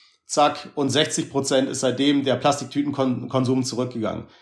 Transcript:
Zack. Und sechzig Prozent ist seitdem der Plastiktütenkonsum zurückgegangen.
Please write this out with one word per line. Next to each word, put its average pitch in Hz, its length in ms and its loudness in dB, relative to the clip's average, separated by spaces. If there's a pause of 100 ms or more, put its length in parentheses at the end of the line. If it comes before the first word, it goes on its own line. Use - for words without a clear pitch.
(280)
Zack. 147 480 2
Und 135 160 0
sechzig 156 400 0
Prozent 139 360 2
ist 117 120 -6
seitdem 139 440 2
der 127 120 2
Plastiktütenkonsum 131 1300 0
zurückgegangen. 113 640 -4 (140)